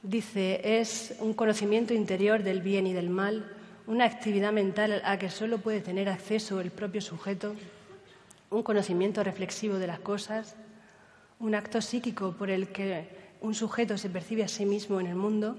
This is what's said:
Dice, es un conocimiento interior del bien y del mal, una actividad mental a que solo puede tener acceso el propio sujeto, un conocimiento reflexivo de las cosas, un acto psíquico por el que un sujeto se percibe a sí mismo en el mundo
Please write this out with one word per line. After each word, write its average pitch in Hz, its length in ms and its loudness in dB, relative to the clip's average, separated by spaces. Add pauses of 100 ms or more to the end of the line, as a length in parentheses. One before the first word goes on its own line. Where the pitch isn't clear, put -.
Dice, 208 760 2
es - 400 -4
un 220 140 0
conocimiento 214 600 4
interior 202 500 4
del 190 180 2
bien 190 260 2
y 185 60 0
del 175 160 0
mal, 202 420 0 (340)
una 233 200 4
actividad 208 460 2
mental 208 540 2
a 196 140 2
que 190 100 -2
solo 220 300 -2
puede 214 200 0
tener 190 300 -2
acceso 196 500 -2
el 180 120 -4
propio 202 300 -6
sujeto, 202 520 -6 (960)
un 226 140 0
conocimiento 196 600 2
reflexivo 196 540 -2
de 190 80 0
las 175 140 -4
cosas, 208 560 -4 (840)
un 214 140 0
acto 208 280 2
psíquico 220 500 -2
por 190 180 -4
el 190 200 2
que 190 380 -4 (340)
un 220 120 -2
sujeto 214 460 0
se 196 100 -4
percibe 190 340 -2
a 196 40 0
sí - 180 -2
mismo 202 340 0
en 180 60 0
el 175 100 -2
mundo 214 440 0